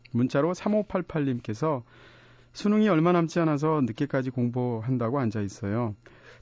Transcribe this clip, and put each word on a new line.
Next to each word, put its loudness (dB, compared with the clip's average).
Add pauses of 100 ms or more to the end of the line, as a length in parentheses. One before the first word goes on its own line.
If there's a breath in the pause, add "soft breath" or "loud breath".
(120)
문자로 2
삼오팔팔님께서 -2 (680 loud breath)
"수능이 2
얼마 4
남지 2
않아서 2
늦게까지 -2
공부한다고 -2
앉아있어요. -2 (480 loud breath)